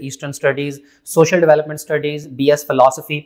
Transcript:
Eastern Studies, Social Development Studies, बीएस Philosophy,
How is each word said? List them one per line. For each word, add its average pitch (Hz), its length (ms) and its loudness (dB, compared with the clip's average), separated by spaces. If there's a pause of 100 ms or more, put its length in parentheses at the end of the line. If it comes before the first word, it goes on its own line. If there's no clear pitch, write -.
Eastern 139 260 -12
Studies, 143 440 -4 (300)
Social 165 360 2
Development 151 380 2
Studies, 147 460 -6 (100)
बीएस 143 320 2
Philosophy, 135 560 2